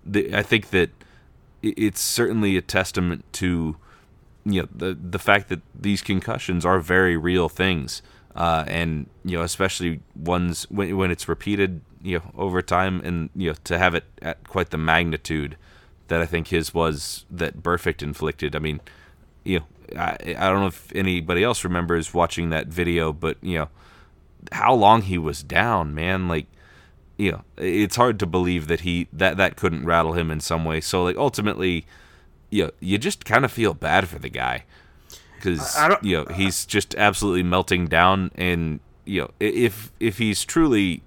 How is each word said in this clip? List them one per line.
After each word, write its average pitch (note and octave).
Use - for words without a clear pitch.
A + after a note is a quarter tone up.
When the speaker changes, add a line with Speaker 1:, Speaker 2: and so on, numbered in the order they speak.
Speaker 1:
the, G2+
I G#2
think -
that F2+
i-, A2
it's G#2+
certainly G#2
a F2
testament F#2
to, E2
you F#2+
know, -
the, F2+
the F2
fact G2+
that F2
these G2+
concussions F2
are F#2
very F2+
real F2
things, F2
uh, E2
and, D#2+
you F2+
know, E2
especially F2
ones F2
when, G2
when F#2
it's -
repeated, F#2+
you F2
know, -
over F2+
time, F#2
and, E2+
you F2+
know, D#2
to E2+
have F2+
it E2+
at -
quite F#2
the D#2+
magnitude D#2+
that E2
I E2+
think E2
his E2
was D#2+
that E2
Burfict E2+
inflicted. D2
I D2+
mean, D2+
you F#2
know, D#2
I, -
I F#2+
don't G2
know G2
if -
anybody F2+
else -
remembers F2
watching E2+
that D2+
video, E2
but, D#2
you F2
know, C#2+
how A#2
long A2
he F#2
was D2+
down, E2
man. F#2
Like, D#2+
you G2
know, -
it's F#2
hard A#2+
to G2+
believe F2
that E2
he, F2
that, F2
that F#2+
couldn't E2
rattle E2
him E2
in D#2
some E2
way. D#2
So, F2+
like, F2+
ultimately, G2
you G2
know, C#2+
you F#2+
just F3
kinda B2+
feel G#2
bad F2
for D2
the C2+
guy. B1
'Cause, D#2+
Speaker 2:
I, D3+
I -
don't F#3
Speaker 1:
you F2+
know, D2+
he's F#2+
just -
absolutely G2
melting F2+
down, F2+
and, E2+
you F#2
know, A#1+
i-, G2+
if, -
if A2
he's G#2+
truly A2